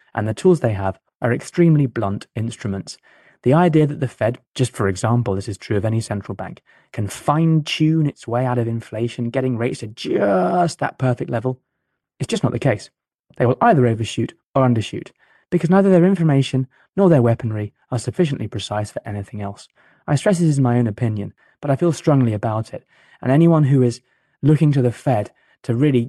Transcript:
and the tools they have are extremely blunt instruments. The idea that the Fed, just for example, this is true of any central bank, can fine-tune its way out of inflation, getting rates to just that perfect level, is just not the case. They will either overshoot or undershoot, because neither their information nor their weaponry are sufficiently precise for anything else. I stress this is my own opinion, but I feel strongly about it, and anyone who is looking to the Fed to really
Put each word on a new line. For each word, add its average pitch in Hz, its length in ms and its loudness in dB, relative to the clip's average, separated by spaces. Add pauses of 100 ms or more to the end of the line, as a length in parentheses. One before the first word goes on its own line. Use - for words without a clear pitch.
(140)
and 110 140 -2
the 107 60 -4
tools 180 260 2
they 113 140 0
have 95 240 -4 (240)
are 117 100 0
extremely 147 540 2
blunt 101 480 -6
instruments. 107 640 -8 (460)
The 127 100 4
idea 160 320 4
that 139 140 -6
the 127 80 -4
Fed, 117 320 -4 (140)
just 127 180 -2
for 101 160 -2
example, 110 480 -2
this 98 120 -8
is 101 80 -8
true - 200 -6
of 98 100 -2
any 110 160 -2
central 101 320 -8
bank, 90 260 -14 (320)
can 107 140 -6
fine-tune 156 1000 0
its - 220 -8
way 123 160 -2
out 123 140 -2
of 113 100 -2
inflation, 117 600 -6
getting 131 260 -2
rates 123 240 -4
to 110 60 -10
just 185 920 -2
that - 180 -4
perfect 127 320 -2
level, 123 320 -4 (560)
is - 80 -6
just 220 160 -4
not - 100 0
the 117 60 -4
case. - 320 -2 (460)
They 120 100 2
will 127 160 2
either 170 240 4
overshoot 110 480 -2 (200)
or 135 100 4
undershoot, - 480 -2 (380)
because 170 200 0
neither 196 180 4
their 180 160 6
information 143 600 2 (280)
nor 190 140 4
their 143 140 6
weaponry 110 500 -2 (180)
are 123 80 -4
sufficiently 135 500 -4
precise 104 420 -6
for - 160 -10
anything 104 340 -10
else. 101 260 -12 (400)
I 151 100 0
stress 180 240 0
this 165 80 2
is 139 120 2
my 120 180 2
own 120 80 2
opinion, 104 460 -4 (300)
but 147 80 -4
I 127 60 2
feel 175 160 0
strongly 131 420 0
about 110 400 -6
it, - 100 -16 (360)
and 123 100 -4
anyone 160 340 4
who 135 180 2
is 120 180 -2 (420)
looking 147 300 4
to 135 100 2
the 120 100 2
Fed 107 400 -2 (320)
to 120 100 -2
really 123 340 2